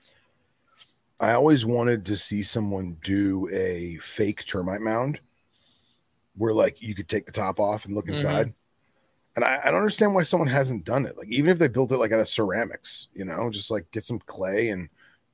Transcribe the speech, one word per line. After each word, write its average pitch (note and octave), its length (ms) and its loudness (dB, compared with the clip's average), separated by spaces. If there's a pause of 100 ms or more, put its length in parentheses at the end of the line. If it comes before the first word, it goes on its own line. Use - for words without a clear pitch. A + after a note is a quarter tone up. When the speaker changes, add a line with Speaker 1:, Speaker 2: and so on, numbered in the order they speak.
(1200)
Speaker 1:
I G#2+ 140 2
always C3+ 320 6
wanted A#2 420 2
to G2+ 100 0
see G2+ 260 -2
someone F#2+ 600 -4
do G2 480 0
a F2+ 480 -2
fake - 460 -4
termite F#2+ 380 -4
mound A#2+ 380 -2 (1160)
where, A2 160 0
like, - 300 2
you G#2+ 120 -6
could G2 140 -10
take G#2 160 -2
the - 80 -20
top G2 260 -2
off G#2 280 0
and G2+ 80 -6
look G#2 120 -4
Speaker 2:
Mm-hmm. - 100 -6
Speaker 1:
inside. C#3+ 360 0 (840)
And A#2 80 2
I, C3+ 200 0
I C#3 60 4
don't F3 100 2
understand G#3 340 4
why F3+ 80 4
someone E3 260 2
hasn't B2+ 360 0
done A#2+ 220 0
it. - 100 -10
Like, G#2 120 -14
even C#3+ 220 2
if F3 80 4
they D#3+ 100 6
built B2 240 0
it, C3 40 2
like, A2+ 160 2
out A2 80 4
of G#2+ 80 0
ceramics, - 840 -2
you - 100 -8
know, A2+ 240 -4
just, G#2 220 -4
like, G2+ 200 -4
get A2 140 -6
some A2+ 160 -4
clay G2 480 -2
and F#2 200 -6 (460)